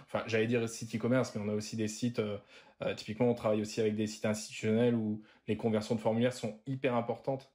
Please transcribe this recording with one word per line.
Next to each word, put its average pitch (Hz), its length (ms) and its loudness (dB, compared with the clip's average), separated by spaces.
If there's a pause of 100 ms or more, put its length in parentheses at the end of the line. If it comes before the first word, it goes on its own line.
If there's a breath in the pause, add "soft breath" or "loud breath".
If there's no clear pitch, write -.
Enfin, - 200 -2
j'allais 110 200 2
dire 117 200 2
sites - 300 -8
e-commerce, 120 380 2
mais 107 100 -4
on 104 60 -2
a 107 40 0
aussi 107 220 -4
des 107 120 0
sites, 117 320 -2
euh, 104 180 -2 (420 loud breath)
euh, 101 140 -2
typiquement, 110 360 0
on 113 40 2
travaille 107 260 2
aussi 107 220 -2
avec 107 140 2
des 107 100 2
sites - 180 -6
institutionnels 110 680 2
où 107 260 -2 (260 loud breath)
les 107 120 0
conversions 110 360 0
de 107 60 0
formulaires 117 320 2
sont 110 340 -6
hyper 131 280 0
importantes 127 600 -2